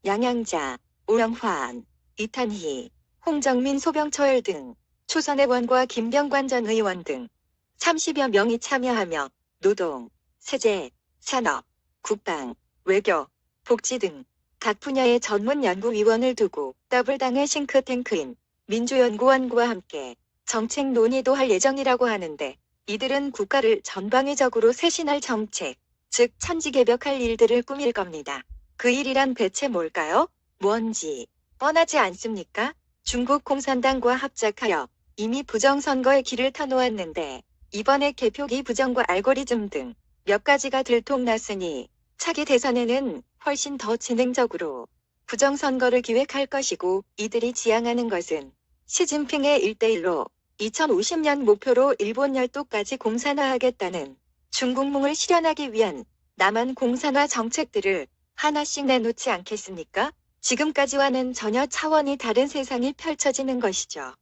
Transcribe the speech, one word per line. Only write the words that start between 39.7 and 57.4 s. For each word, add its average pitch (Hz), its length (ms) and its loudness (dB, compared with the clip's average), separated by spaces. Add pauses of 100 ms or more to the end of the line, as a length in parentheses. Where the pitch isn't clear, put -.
몇 202 180 2
가지가 277 400 2
들통났으니 220 1080 -2 (300)
차기 330 260 -4
대선에는 247 800 0 (220)
훨씬 285 340 -4
더 220 180 -2
지능적으로 226 920 -2 (380)
부정선거를 254 760 2
기획할 269 440 0
것이고 196 580 -2 (120)
이들이 226 360 -2
지향하는 233 560 0
것은 160 420 -4 (360)
시진핑의 294 760 0
일 214 140 0
대 226 160 2
일로 170 340 0 (320)
이천오십 220 640 0
년 285 240 2
목표로 240 560 4
일본 247 340 0
열도까지 254 600 -4
공산화하겠다는 240 1200 -2 (340)
중국몽을 277 640 0
실현하기 311 580 0
위한 208 320 0 (300)
남한 226 400 2
공산화 269 540 2
정책들을 214 800 -2 (260)